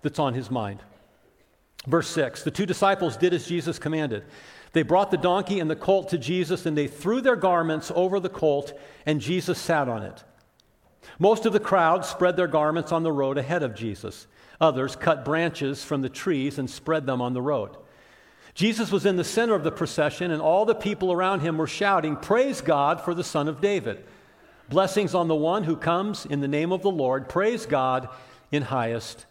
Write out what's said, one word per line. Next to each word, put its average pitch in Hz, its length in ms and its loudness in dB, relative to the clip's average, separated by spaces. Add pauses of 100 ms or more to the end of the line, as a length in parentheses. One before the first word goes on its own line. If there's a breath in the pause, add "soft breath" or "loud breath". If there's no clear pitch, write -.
that's 147 160 -4
on 135 160 0
his 123 160 -6
mind. 104 320 -4 (1040)
Verse 156 220 2
six, 139 340 -2
"The 156 80 -2
two 196 160 -2
disciples 185 500 0
did 180 160 2
as - 140 -2
Jesus 170 320 -4
commanded. 151 460 -4 (480 loud breath)
They 165 100 4
brought 185 280 4
the 185 60 4
donkey 185 440 0
and 156 100 0
the 156 60 -2
colt 190 340 2
to 175 80 0
Jesus, 170 480 -2
and 151 100 0
they 147 100 0
threw 233 360 -2
their 247 140 4
garments 165 580 0
over 185 260 2
the 180 80 -4
colt, 143 500 0 (280 loud breath)
and 151 160 0
Jesus 170 360 -2
sat 147 300 0
on 110 140 -4
it. 95 200 -14 (960 loud breath)
Most 214 280 4
of 202 80 2
the 208 60 4
crowd 180 440 4
spread 180 320 2
their 175 120 0
garments 156 440 0
on 165 100 0
the 160 100 0
road 139 260 0
ahead 151 240 -2
of 117 120 -4
Jesus. 104 520 -8 (340 loud breath)
Others 135 360 2
cut 143 280 0
branches 151 580 -2
from 139 200 -2
the 127 80 -4
trees 143 480 -2
and 127 100 -4
spread 156 380 -2
them 127 160 0
on 123 100 -2
the 123 80 -2
road. 127 340 -2 (800 loud breath)
Jesus 214 400 0
was 185 140 0
in 190 100 4
the 175 80 0
center 226 300 2
of 156 100 0
the 160 80 0
procession, 160 580 -2
and 156 120 -2
all 180 240 4
the 226 80 4
people 202 360 -2
around 185 300 0
him 160 160 -2
were 156 100 0
shouting, 170 500 0
'Praise 247 440 2
God 151 400 2
for 175 140 -4
the 175 100 -4
Son 151 240 -2
of 151 140 -4
David. 190 420 -2 (640 loud breath)
Blessings 190 460 2
on 175 140 2
the 160 60 2
one 165 300 0
who 156 120 0
comes 180 500 -2
in 143 140 -2
the 139 80 -2
name 160 240 0
of 185 100 -2
the 196 80 2
Lord. 135 400 -2
Praise 220 340 0
God 131 460 0 (400 loud breath)
in 147 140 0
highest 117 680 -4